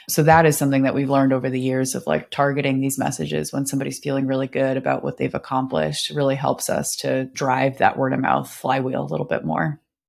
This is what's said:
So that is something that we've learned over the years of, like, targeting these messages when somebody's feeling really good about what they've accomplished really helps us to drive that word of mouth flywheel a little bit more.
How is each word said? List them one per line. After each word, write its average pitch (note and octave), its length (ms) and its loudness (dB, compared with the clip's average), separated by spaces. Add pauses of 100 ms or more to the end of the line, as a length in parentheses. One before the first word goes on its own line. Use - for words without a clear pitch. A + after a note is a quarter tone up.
So - 180 2
that D#3+ 200 8
is D3+ 140 4
something C#3 240 2
that C3+ 120 2
we've C#3 140 0
learned C3+ 240 4
over C3 160 0
the C3 100 -2
years C3 360 0
of, - 120 -8
like, D#3 240 0
targeting C#3 500 0
these C3+ 180 -2
messages D3 560 -4
when C#3 100 -2
somebody's C3+ 340 -4
feeling C3+ 280 -2
really C3+ 220 -2
good C3+ 280 0
about C3+ 260 -2
what - 140 -4
they've C3+ 180 -2
accomplished C#3 760 -2
really C#3 240 0
helps C3+ 340 -2
us - 280 -4
to C3 360 -2
drive C3 460 0
that - 180 2
word C3 160 0
of C3 80 0
mouth C3 300 0
flywheel C3 520 -2
a C#3+ 80 -6
little D#3 140 -2
bit - 220 -4
more. D#3 340 -2 (280)